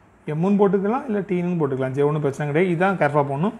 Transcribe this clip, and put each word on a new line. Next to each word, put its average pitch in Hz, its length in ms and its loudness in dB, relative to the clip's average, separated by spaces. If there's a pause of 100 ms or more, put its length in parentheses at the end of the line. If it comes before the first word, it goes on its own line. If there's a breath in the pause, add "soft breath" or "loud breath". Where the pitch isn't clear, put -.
(260)
எம்முன்னு 175 320 0
போட்டுக்கலாம், 202 480 2
இல்லை 208 140 -2
டீன்னு 180 380 -2
போட்டுக்கலாம். 131 340 -2
சரி, 139 100 0
ஒண்ணும் 147 200 0
பிரச்சனை 147 240 -2
கிடையாது. 170 260 0
இதுதான் 180 260 0
கரெக்டாக 147 280 2
போடணும். 147 340 -2